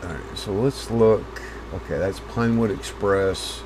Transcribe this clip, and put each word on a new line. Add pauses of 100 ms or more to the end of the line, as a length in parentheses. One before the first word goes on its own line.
All
right,
so
let's
look. (500)
Okay,
that's
Pinewood
Express